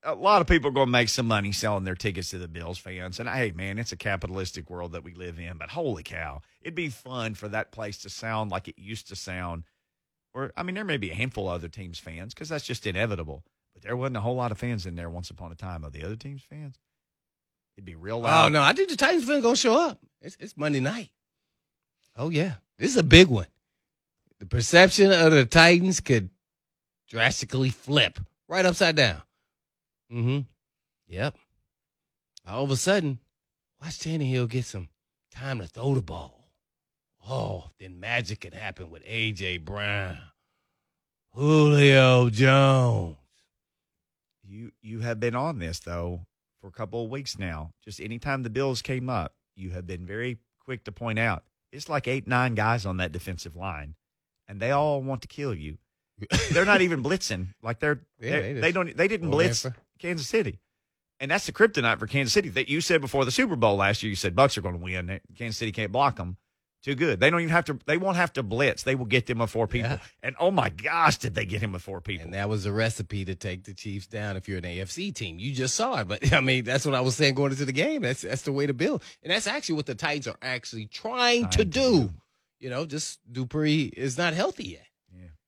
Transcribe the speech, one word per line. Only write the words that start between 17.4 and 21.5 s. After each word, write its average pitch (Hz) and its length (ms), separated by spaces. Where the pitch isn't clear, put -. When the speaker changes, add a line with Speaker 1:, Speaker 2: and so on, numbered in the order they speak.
Speaker 1:
It'd 104 80
be 90 100
real 101 260
loud. 156 260
Speaker 2:
Oh, - 20
no, 151 140
I 143 100
think 381 160
the 311 80
Titans 302 300
fans 285 160
gonna 233 140
show 233 220
up. 330 200
It's, - 180
it's - 160
Monday 143 240
night. 165 300